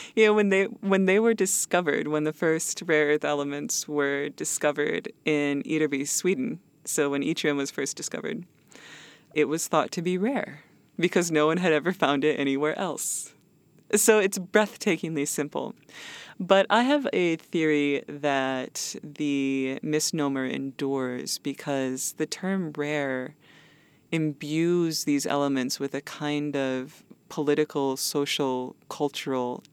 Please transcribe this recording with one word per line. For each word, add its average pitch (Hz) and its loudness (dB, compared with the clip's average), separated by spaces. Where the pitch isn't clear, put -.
You 220 8
know, 214 6
when 208 4
they, 196 4
when 190 2
they 190 6
were 226 4
discovered, 175 0
when 151 0
the 156 -2
first 160 0
rare 151 4
earth 151 2
elements 147 -4
were 143 0
discovered 147 -2
in 143 0
Ytterby, 143 -2
Sweden, 165 -2
so 143 0
when 139 -2
yttrium 156 0
was 139 -4
first 139 -6
discovered, - -8
it 151 4
was 151 -2
thought - 2
to 185 -4
be 180 0
rare 202 -2
because 175 2
no 151 4
one 160 4
had 180 4
ever 156 2
found 143 2
it 151 4
anywhere 139 0
else. - -6
So 214 6
it's 202 2
breathtakingly 170 0
simple. 143 -6
But 190 6
I 226 6
have 277 2
a 175 2
theory 147 2
that 135 -2
the 135 -2
misnomer 147 -2
endures 135 -4
because 135 -4
the 156 0
term 185 -4
rare 147 -4
imbues 160 0
these 143 2
elements 139 0
with 139 -4
a 139 -4
kind 147 -4
of 131 -4
political, 147 0
social, 131 -2
cultural, 131 -4